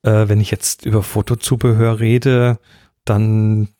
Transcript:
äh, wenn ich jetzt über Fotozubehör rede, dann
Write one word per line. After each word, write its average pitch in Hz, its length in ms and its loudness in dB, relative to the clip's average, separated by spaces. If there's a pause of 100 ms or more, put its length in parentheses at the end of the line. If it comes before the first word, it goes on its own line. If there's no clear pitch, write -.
äh, 107 260 2
wenn 104 120 2
ich 104 100 -2
jetzt - 340 -8
über 107 180 0
Fotozubehör 113 960 -2
rede, 120 580 2 (460)
dann 107 640 0 (120)